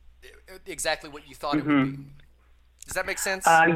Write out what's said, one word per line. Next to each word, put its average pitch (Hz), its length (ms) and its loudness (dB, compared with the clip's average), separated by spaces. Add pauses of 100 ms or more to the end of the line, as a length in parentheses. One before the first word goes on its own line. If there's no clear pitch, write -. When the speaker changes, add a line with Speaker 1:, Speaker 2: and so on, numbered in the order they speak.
(640)
Speaker 1:
exactly 156 460 -6
what 143 160 -18
you 131 80 -20
thought 151 220 -4
it 135 80 -2
would 143 180 2
be. 139 80 -2
Speaker 2:
Mm-hmm. - 120 -14 (840)
Speaker 1:
Does - 100 -12
that 185 100 -4
make 185 140 -6
sense? 190 260 -4
Speaker 2:
Uh, 165 300 8